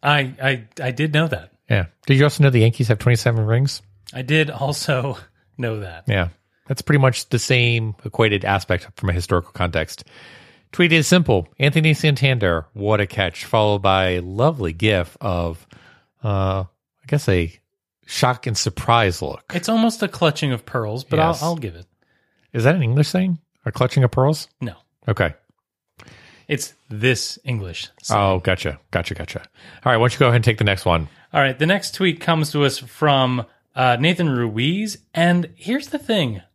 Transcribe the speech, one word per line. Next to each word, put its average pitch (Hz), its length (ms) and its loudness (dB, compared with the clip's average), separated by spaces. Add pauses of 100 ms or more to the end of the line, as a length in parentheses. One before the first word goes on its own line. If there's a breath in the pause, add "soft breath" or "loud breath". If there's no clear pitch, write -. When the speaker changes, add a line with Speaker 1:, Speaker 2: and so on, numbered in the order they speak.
Speaker 1:
I, 143 380 0
I, 131 260 -2 (140)
I 127 100 -4
did 147 220 -2
know 160 140 2
that. - 240 -8 (180)
Speaker 2:
Yeah. 95 180 2 (180)
Did 135 120 4
you 139 60 6
also 147 200 2
know 139 60 6
the 123 100 4
Yankees 113 280 2
have 110 120 0
twenty-seven 113 460 0
rings? 120 360 -2 (320)
Speaker 1:
I 127 80 -12
did 147 280 0
also 139 680 -4 (200)
<laughs> - 200 -20
know 113 240 -4
that. 82 260 -14
Speaker 2:
Yeah. 92 220 0 (380)
That's - 140 -6
pretty 147 180 2
much 131 300 0
the 123 100 0
same 117 560 0 (100)
equated 104 400 0
aspect 95 500 0
from - 140 -2
a 87 40 0
historical 87 380 -2
context. 80 520 -4 (680 loud breath)
Tweet 170 180 2
is 160 160 2
simple. 127 400 2 (120)
"Anthony 156 340 2
Santander, 123 800 0
what 104 280 0
a 98 60 0
catch," - 380 -4
followed 107 360 2
by 95 340 2
a 90 60 -2
lovely 101 520 -2
gif 90 480 0
of, 87 440 -4 (580 soft breath)
uh, 98 400 0
I - 440 -20
guess 147 220 -2
a 87 220 2 (540)
shock - 420 -2
and 113 100 -4
surprise 110 640 2
look. - 220 -8 (100)
Speaker 1:
It's 175 160 -4
almost 226 340 0
a 202 40 -4
clutching 151 460 0
of 113 120 -6
pearls, 117 380 -6
but - 160 -2
Speaker 2:
Yes. 160 220 0
Speaker 1:
I'll, 156 80 0
I'll 170 80 -2
give 104 180 -10
it. 87 100 -20 (680)
Speaker 2:
Is 113 100 -2
that 147 120 6
an 170 80 0
English 131 280 2
thing? 185 280 0 (260)
A 113 60 -4
clutching 127 340 2
of 117 60 2
pearls? 139 360 0 (140)
Speaker 1:
No. 117 140 -10 (340)
Speaker 2:
Okay. 92 240 0 (1120 loud breath)
Speaker 1:
It's - 260 -6 (160)
this 113 540 -2
English. 101 460 -8 (120)
So. - 160 0
Speaker 2:
Oh, 98 220 2
gotcha. 90 400 -2 (120)
Gotcha, - 220 -4
gotcha. - 260 -12
All - 520 -6
right, 117 60 4
why 113 60 4
don't 120 100 2
you - 60 -14
go 135 80 6
ahead 120 100 4
and 113 80 2
take 110 120 2
the - 60 -2
next 101 220 0
one? 82 240 0 (240 soft breath)
Speaker 1:
All 151 80 2
right, 135 160 0
the 147 80 0
next 190 300 -2
tweet 175 260 -2
comes 156 300 0
to 147 120 0
us 135 140 0
from, 127 680 0 (300 soft breath)
uh, 127 240 2
Nathan 165 300 0
Ruiz. 131 720 -4 (140)
And 175 420 2
here's 262 340 -6
the 294 100 -6
thing. 143 420 -4 (140)